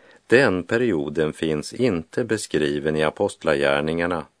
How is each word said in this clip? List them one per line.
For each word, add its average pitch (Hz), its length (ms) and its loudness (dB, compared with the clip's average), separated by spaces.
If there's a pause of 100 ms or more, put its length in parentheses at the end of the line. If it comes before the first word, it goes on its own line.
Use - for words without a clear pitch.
(280)
Den 110 360 4
perioden 78 680 0
finns 78 400 -4
inte 113 500 -2
beskriven 76 720 -2
i 78 80 2
Apostlagärningarna, 78 1200 0 (140)